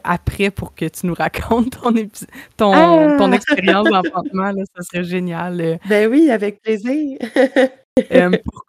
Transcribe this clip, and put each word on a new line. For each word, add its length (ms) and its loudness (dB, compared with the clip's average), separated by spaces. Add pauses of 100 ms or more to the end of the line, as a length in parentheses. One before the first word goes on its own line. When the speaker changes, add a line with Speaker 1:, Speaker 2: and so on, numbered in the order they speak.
Speaker 1:
après 480 -2
pour 240 -12
que 120 -6
tu 200 -8
nous 80 -2
<laughs> 20 -6
racontes 640 -2
ton 140 0
épi-, 320 -6 (300)
ton, 180 2
Speaker 2:
Ah ! 440 6
Speaker 1:
ton 120 4
expérience 580 0
d'enfantement, 600 -2
là. 140 -6 (120)
Ça 60 -14
serait 220 -8
génial, 560 -6
euh. 160 -2 (120)
Speaker 2:
Ben 220 2
oui, 180 4
avec 320 -2
plaisir. 600 -4
<laughs> 80 -8 (800)
Speaker 1:
Euh, 200 4 (160)
pour 220 -12